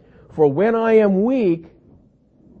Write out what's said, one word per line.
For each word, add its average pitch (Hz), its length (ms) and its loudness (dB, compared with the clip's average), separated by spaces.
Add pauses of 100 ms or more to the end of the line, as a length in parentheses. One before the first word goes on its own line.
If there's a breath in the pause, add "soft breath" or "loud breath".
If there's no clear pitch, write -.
(320 soft breath)
"For 151 160 2
when 190 280 -2
I 226 180 -2
am 202 300 2
weak, 214 440 -2 (920)